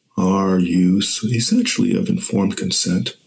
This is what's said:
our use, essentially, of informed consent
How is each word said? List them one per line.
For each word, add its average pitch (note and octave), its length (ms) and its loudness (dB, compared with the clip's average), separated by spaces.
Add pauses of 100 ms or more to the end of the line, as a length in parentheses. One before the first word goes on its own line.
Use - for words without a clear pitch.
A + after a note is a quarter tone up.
(160)
our F#2+ 420 0
use, F2+ 640 2
essentially, A#2+ 720 0
of - 120 -2
informed - 480 -2
consent - 540 -2 (160)